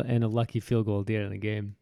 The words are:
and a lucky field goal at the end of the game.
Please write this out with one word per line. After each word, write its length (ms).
and 160
a 40
lucky 340
field 240
goal 160
at 40
the 100
end 100
of 60
the 60
game. 440